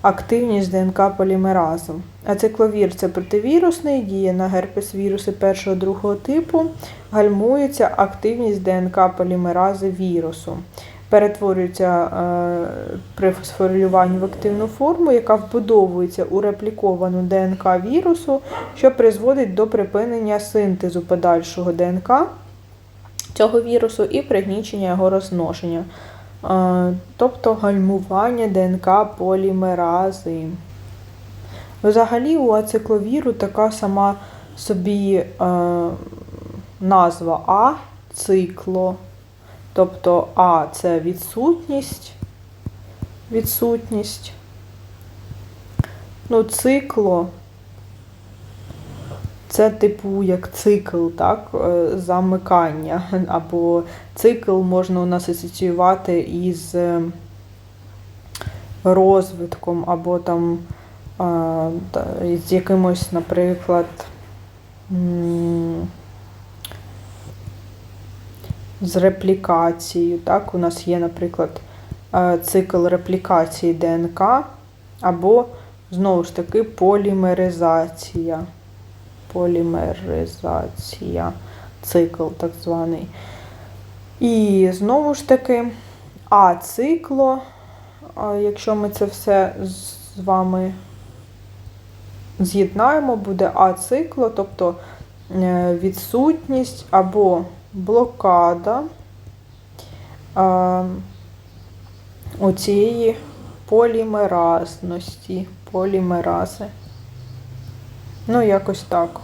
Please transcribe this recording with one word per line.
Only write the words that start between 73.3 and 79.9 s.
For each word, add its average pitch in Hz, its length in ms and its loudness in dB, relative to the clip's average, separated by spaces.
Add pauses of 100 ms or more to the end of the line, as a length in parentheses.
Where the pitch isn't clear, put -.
Д 165 140 0
Н 165 200 0
К, 220 360 2 (580)
або, 190 440 4 (460)
знову 185 320 2
ж - 120 -10
таки, 220 280 -2
полімеризація. 180 1800 0 (920)
Полімеризація, 165 2000 -4 (500)